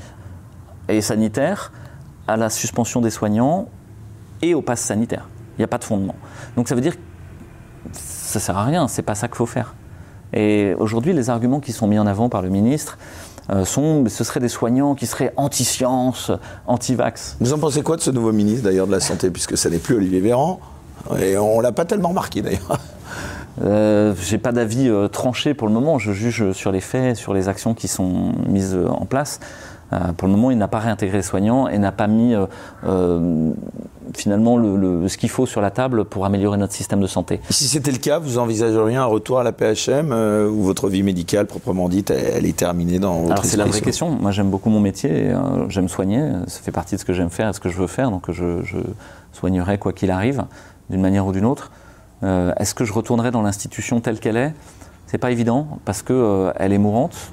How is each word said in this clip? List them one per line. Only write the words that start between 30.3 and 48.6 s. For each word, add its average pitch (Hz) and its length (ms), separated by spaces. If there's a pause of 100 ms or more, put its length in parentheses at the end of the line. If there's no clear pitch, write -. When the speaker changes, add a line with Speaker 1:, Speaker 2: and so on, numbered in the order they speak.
Speaker 1:
moment, 117 180
il 123 60
n'a 101 100
pas 113 120
réintégré 104 380
les 98 60
soignants 110 440
et 104 120
n'a 98 140
pas 104 140
mis, 113 280
euh, 98 100 (380)
euh, 87 680 (600)
finalement 113 440
le, 107 180
le, 92 320
ce - 100
qu'il - 120
faut - 160
sur 117 160
la 98 100
table 123 340
pour 95 200
améliorer 101 320
notre 98 160
système - 260
de 98 80
santé. 90 320 (100)
Speaker 2:
Si 143 200
c'était 143 220
le 123 60
cas, 147 220
vous 139 180
envisageriez 113 600
un 135 80
retour 113 340
à 123 40
la 117 100
P - 120
H 110 240
M, 147 220
euh, 107 380
ou 107 120
votre 95 280
vie 95 120
médicale 98 460
proprement 92 420
dite, 98 220
elle, - 240
elle 82 100
est 85 100
terminée 87 440
dans 90 220
votre 82 100
Speaker 1:
Alors, 98 140
c'est 92 120
la 104 80
Speaker 2:
esprit, 101 160
Speaker 1:
vraie 123 120
Speaker 2:
selon - 160
Speaker 1:
question. 131 120
Moi, 101 100
j'aime 98 180
beaucoup 95 200
mon 107 120
métier, 101 280
et, 113 220
euh, 90 380
j'aime 92 180
soigner, 107 440 (160)
ça - 120
fait - 120
partie - 240
de - 40
ce - 60
que 92 80
j'aime 90 180
faire 110 180
et 95 40
ce - 80
que 95 80
je 85 80
veux 92 100
faire, 127 240
donc 90 180
je, 87 340